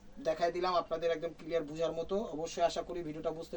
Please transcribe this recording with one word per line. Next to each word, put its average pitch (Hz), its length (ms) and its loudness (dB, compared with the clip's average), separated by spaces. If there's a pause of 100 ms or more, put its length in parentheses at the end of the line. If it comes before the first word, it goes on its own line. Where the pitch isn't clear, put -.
(280)
দেখাই 170 280 4
দিলাম 180 160 2 (100)
আপনাদের 160 340 0
একদম 160 220 -4
ক্লিয়ার 160 320 0
বোঝার 160 280 0
মতো। 165 180 0 (180)
অবশ্যই 165 360 0
আশা 165 180 -2
করি 175 200 -4
ভিডিওটা 160 300 -2
বুঝতে 165 180 -8